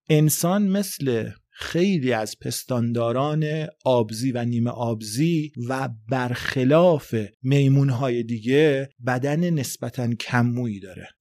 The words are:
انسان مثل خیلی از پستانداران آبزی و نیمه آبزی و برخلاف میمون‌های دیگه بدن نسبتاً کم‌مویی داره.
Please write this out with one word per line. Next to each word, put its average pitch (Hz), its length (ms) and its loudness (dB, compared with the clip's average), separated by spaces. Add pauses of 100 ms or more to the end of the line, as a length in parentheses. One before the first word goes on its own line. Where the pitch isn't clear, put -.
انسان 156 580 4
مثل 135 600 -2 (260)
خیلی 165 580 0
از 110 260 -4
پستانداران 131 1300 -2 (180)
آبزی 120 460 0
و 120 140 -2
نیمه 120 240 0
آبزی 120 840 -2 (180)
و 131 200 -4 (200)
برخلاف 131 1040 2 (260)
میمون‌های 135 840 2
دیگه 135 640 2 (180)
بدن 143 420 0
نسبتاً 123 640 -2
کم‌مویی 120 640 0
داره. 90 300 -16 (120)